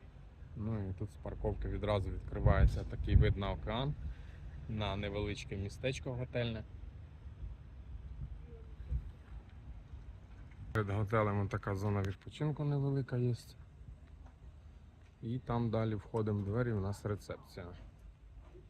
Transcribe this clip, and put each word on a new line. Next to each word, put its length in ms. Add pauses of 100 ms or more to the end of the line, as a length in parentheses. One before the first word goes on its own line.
(560)
Ну 340
і 40
тут 180
з 40
парковки 520
відразу 420
відкривається 760
такий 320
вид 220
на 140
океан, 440 (720)
на 280
невеличке 600
містечко 560
готельне. 500 (4000)
Перед 160
готелем 580
така 280
зона 260
відпочинку 640
невелика 540
є. 180 (1900)
І 180
там 300
далі 260
входимо 460
в 40
двері, 260
у 80
нас 260
рецепція. 600 (1040)